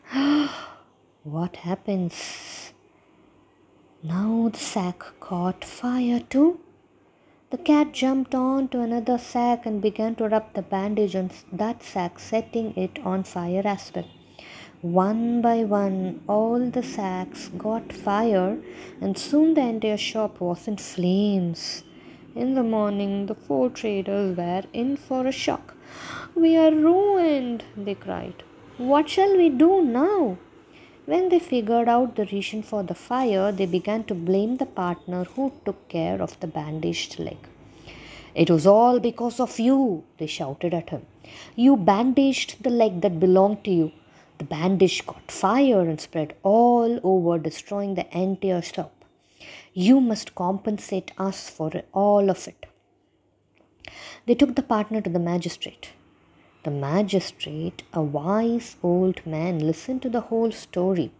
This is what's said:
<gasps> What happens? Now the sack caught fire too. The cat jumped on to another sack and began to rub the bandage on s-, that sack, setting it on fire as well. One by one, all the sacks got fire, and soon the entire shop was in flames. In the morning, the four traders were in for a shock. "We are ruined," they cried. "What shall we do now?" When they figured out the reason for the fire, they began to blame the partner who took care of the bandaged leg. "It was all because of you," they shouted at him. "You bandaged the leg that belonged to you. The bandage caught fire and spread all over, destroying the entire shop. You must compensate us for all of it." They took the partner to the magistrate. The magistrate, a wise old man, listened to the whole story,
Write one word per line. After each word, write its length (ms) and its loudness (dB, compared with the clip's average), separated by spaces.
<gasps> 1200 -4
What 220 -4
happens? 480 -4
Now 480 0
the 80 -12
sack 420 -4
caught 380 -4
fire 420 0
too. 140 6
The 160 -8
cat 320 4
jumped 400 0
on 340 0
to 140 -2
another 280 0
sack 420 0
and 160 -2
began 340 -2
to 140 0
rub 240 -2
the 160 -8
bandage 460 -2
on 160 -4
s-, 100 -20
that 320 -6
sack, 320 -6
setting 420 -4
it 160 -8
on 200 -2
fire 320 -2
as 200 -12
well. 160 -8
One 420 2
by 80 4
one, 200 0
all 320 2
the 140 -4
sacks 560 -6
got 380 -6
fire, 480 2
and 240 -4
soon 300 4
the 180 4
entire 380 -2
shop 300 -4
was 180 -6
in 100 -4
flames. 760 0
In 160 0
the 160 2
morning, 420 -2
the 160 -10
four 180 2
traders 480 -2
were 200 -4
in 120 -2
for 180 -2
a 180 -2
shock. 320 -4
"We 100 6
are 40 6
ruined," 800 2
they 200 -6
cried. 400 -10
"What 240 4
shall 240 4
we 100 6
do 80 8
now?" 500 0
When 220 2
they 140 4
figured 480 0
out 220 2
the 140 -2
reason 380 -6
for 120 -4
the 100 -8
fire, 460 0
they 80 0
began 320 -4
to 40 -2
blame 280 0
the 140 -4
partner 380 -4
who 120 -4
took 140 -6
care 320 -2
of 140 -12
the 180 -8
bandaged 680 -6
leg. 220 -14
"It 100 4
was 200 4
all 240 6
because 380 -4
of 220 -8
you," 100 6
they 160 -6
shouted 420 -4
at 160 -10
him. 80 -12
"You 100 8
bandaged 640 2
the 140 2
leg 240 2
that 200 0
belonged 420 6
to 140 2
you. 60 0
The 140 -10
bandage 500 2
caught 380 -14
fire 480 4
and 160 -6
spread 280 -6
all 440 4
over, 240 2
destroying 460 -6
the 140 -6
entire 360 -2
shop. 180 -8
You 80 8
must 340 -6
compensate 720 -4
us 260 -12
for 140 -4
all 320 4
of 160 -12
it." 180 -20
They 180 4
took 160 0
the 160 -10
partner 320 -2
to 100 -2
the 140 0
magistrate. 560 -6
The 140 -4
magistrate, 1000 -2
a 0 -
wise 500 0
old 320 2
man, 260 -2
listened 340 -4
to 140 -4
the 100 0
whole 320 0
story, 480 -2